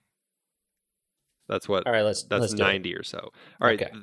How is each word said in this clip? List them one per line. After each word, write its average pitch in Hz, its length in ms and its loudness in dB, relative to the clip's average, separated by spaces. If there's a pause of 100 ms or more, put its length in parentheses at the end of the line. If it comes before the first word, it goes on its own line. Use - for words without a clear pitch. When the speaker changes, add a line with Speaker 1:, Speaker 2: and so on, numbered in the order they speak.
(1500)
Speaker 1:
That's 98 220 -4
what, 95 180 0
Speaker 2:
All 120 60 0
right, 110 100 4
let's, 104 200 0
Speaker 1:
that's 101 180 0
Speaker 2:
let's 110 120 0
do 104 100 0
it. 98 40 6
Speaker 1:
ninety 92 280 0
or - 80 -10
so. - 160 -10 (420)
All 123 60 6
right, 107 140 4
Speaker 2:
Okay. - 100 -6 (120)